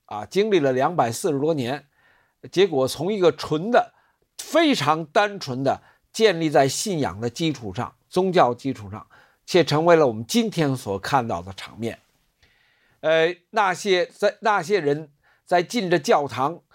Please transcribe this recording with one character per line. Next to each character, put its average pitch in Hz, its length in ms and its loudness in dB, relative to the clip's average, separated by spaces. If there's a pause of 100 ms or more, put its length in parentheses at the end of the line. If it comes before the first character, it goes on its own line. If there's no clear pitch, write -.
啊， 104 180 -10
经 208 280 -2
历 185 80 4
了 139 120 2
两 135 240 0
百 123 160 0
四 165 200 -4
十 139 80 -2
多 156 160 0
年， 135 320 -6 (640)
结 190 160 4
果 135 200 0
从 160 240 -4
一 214 80 -4
个 170 120 4
纯 156 400 -6
的、 - 240 0 (420)
非 302 380 2
常 156 300 0
单 202 340 0
纯 131 240 -6
的 123 180 0 (300)
建 202 280 2
立 160 120 0
在 143 160 6
信 170 320 -4
仰 98 200 -4
的 120 80 -4
基 160 240 -4
础 110 220 -10
上、 98 220 -8 (120)
宗 185 240 0
教 139 220 4
基 131 180 -8
础 101 200 -12
上， 104 160 -14 (400)
却 170 160 4
成 147 220 0
为 170 100 6
了 156 100 6
我 120 80 0
们 110 140 -8
今 226 240 0
天 143 260 0
所 101 220 -6
看 127 280 -2
到 92 140 -6
的 92 120 -14
场 - 260 -18
面。 113 180 -8 (1040)
呃， 160 360 2 (140)
那 202 240 0
些 180 320 0
在， - 360 -4
那 208 200 2
些 185 180 0
人 147 320 -2 (320)
在 180 200 2
进 185 260 -4
着 175 80 2
教 151 300 2
堂， 143 340 -4 (140)